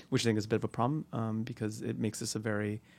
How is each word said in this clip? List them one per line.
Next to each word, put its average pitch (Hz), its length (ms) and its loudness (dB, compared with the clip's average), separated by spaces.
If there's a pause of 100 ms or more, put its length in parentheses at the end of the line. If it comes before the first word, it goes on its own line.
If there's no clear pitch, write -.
which 120 140 4
I - 20 0
think 110 120 6
is 104 80 2
a - 20 -8
bit 113 100 4
of - 60 0
a 110 60 0
problem, 139 420 0
um, 113 320 0
because 113 380 -4
it 120 160 -2
makes 113 220 -2
this 117 160 -4
a 110 40 -2
very 107 420 0 (180)